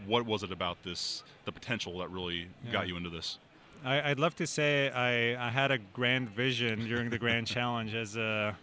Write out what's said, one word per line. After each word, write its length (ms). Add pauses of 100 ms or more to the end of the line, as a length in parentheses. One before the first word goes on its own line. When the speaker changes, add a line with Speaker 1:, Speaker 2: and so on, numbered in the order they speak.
Speaker 1:
what 200
was 160
it 100
about 300
this, 400 (240)
the 60
potential 480
that 100
really 380 (160)
Speaker 2:
Yeah. 80
Speaker 1:
got 160
you 100
into 100
this? 300 (460)
Speaker 2:
I, 260
I'd 80
love 180
to 100
say 440
I, 560
I 40
had 200
a 80
grand 500
vision 580
during 220
the 100
Grand 280
<laughs> 100
Challenge 380
as 220
a 460